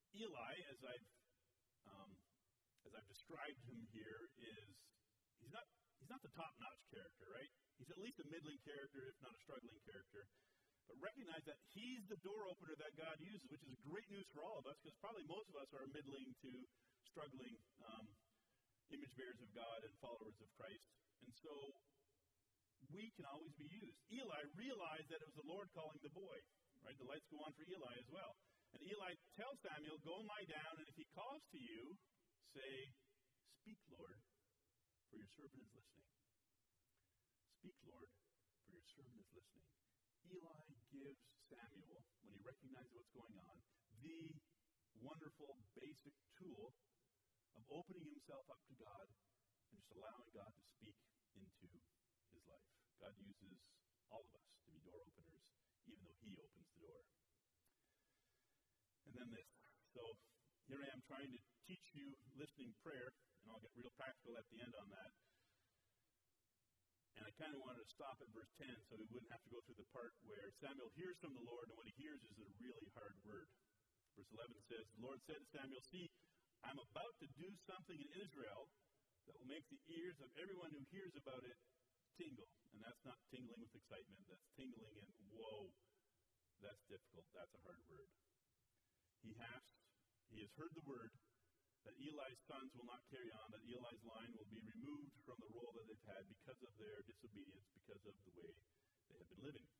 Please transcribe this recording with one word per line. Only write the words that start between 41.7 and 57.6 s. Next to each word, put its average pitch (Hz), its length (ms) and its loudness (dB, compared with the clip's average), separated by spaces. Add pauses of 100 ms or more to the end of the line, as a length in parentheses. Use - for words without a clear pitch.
when 101 140 -10
he 98 80 -4
recognizes 123 500 -4
what's 120 200 -10
going 113 260 -6
on, 85 260 -10 (380)
the 160 340 2 (600)
wonderful 147 600 -2 (180)
basic 147 400 -4 (220)
tool 131 400 0 (800)
of 117 140 -8
opening 175 340 2
himself 139 460 -2
up 135 180 -6
to 135 80 -10
God 101 320 -4 (640)
and 104 100 -10
just - 120 -12
allowing 113 400 -2
God 107 220 -4
to - 100 -18
speak - 340 -10 (360)
into 95 340 -10 (640)
his - 120 -14
life. - 220 -12 (320)
God 98 180 -2
uses 98 460 -10 (460)
all 113 160 -2
of - 100 -14
us - 160 -18
to - 140 -20
be - 140 -12
door 508 200 -8
openers, - 480 -12 (380)
even 101 180 -8
though 85 160 -10
he 104 180 0
opens - 360 -10
the - 80 -14
door. - 240 -6 (2000)